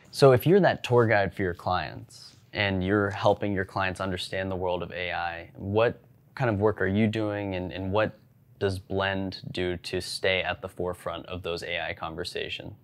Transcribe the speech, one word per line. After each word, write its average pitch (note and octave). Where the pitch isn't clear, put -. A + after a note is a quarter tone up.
So C3+
if B2
you're F#3+
that C3+
tour A#2+
guide G2+
for G#2
your F2
clients -
and G2
you're G2+
helping G#2
your F#2+
clients F#2+
understand F#2+
the F#2
world F2+
of F2
A F2
I, E2+
what G#2+
kind B2
of G2+
work G#2
are F#2+
you G#2
doing G#2
and, F#2
and F#2+
what G#2+
does F#2+
Blend F#2+
do F2+
to F#2
stay F#2
at F2
the F#2
forefront F2
of F2+
those E2+
A E2+
I E2
conversations? -